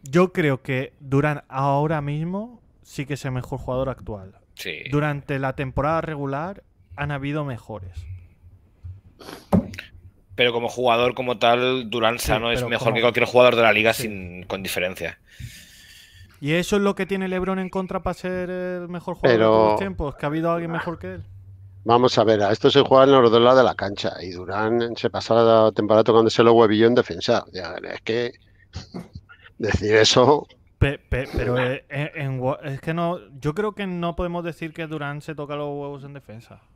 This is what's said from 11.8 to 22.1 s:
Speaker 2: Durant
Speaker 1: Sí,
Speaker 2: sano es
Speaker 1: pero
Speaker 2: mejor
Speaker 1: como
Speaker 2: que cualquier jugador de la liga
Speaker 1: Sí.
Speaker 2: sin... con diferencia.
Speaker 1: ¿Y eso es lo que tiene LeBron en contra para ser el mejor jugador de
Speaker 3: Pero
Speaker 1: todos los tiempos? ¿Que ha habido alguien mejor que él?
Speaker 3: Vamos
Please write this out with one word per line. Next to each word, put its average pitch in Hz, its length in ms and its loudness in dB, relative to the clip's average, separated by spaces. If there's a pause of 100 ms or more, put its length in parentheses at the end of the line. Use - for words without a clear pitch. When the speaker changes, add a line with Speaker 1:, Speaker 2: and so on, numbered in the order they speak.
Speaker 2:
Durant 117 280 0
Speaker 1:
Sí, - 100 -6
Speaker 2:
sano 113 220 0
es 117 100 0
Speaker 1:
pero 120 100 -4
Speaker 2:
mejor 120 160 -2
Speaker 1:
como 110 100 0
Speaker 2:
que 117 60 0
cualquier 120 240 2
jugador 123 280 6
de 117 80 4
la 110 100 6
liga 107 200 4
Speaker 1:
Sí. 123 120 -4
Speaker 2:
sin... 92 400 -10
con 95 180 -8
diferencia. 90 560 -6 (1200)
Speaker 1:
¿Y 143 140 -4
eso 180 220 0
es 202 60 2
lo 196 140 2
que 190 100 -4
tiene 190 220 -4
LeBron 185 320 -4
en 185 80 -6
contra 185 340 -6
para 180 120 -4
ser 180 360 -8
el 180 380 -8
mejor 175 260 -10
jugador 123 240 4
de 110 60 6
Speaker 3:
Pero 110 80 6
Speaker 1:
todos 110 200 6
los 107 60 2
tiempos? 107 380 -6
¿Que 151 100 -6
ha - 20 -2
habido 160 220 -2
alguien 170 220 -4
mejor 165 260 -8
que 185 160 -12
él? 180 80 -14 (640)
Speaker 3:
Vamos 120 340 4